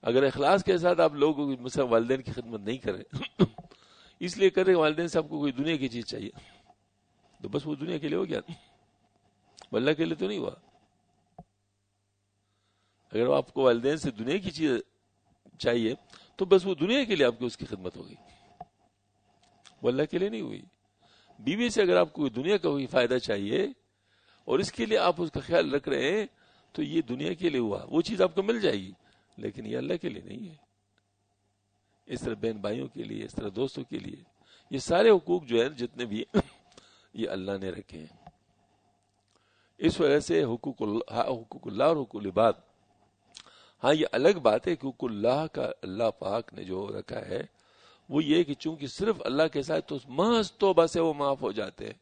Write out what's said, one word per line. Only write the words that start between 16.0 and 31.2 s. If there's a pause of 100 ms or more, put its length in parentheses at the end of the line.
تو
بس
وہ
دنیا
کے
لیے
آپ
کی
اس
کی
خدمت
ہوگی، (1700)
وہ
اللہ
کے
لیے
نہیں
ہوئی۔ (800)
بیوی
سے
اگر
آپ
کو
دنیا
کا
کوئی
فائدہ
چاہیے (760)
اور
اس
کے
لیے
آپ
اس
کا
خیال
رکھ
رہے
ہیں (460)
تو
یہ
دنیا
کے
لیے
ہوا،
وہ
چیز
آپ
کو
مل
جائے
گی، (460)
لیکن
یہ
اللہ
کے
لیے
نہیں
ہے۔ (1500)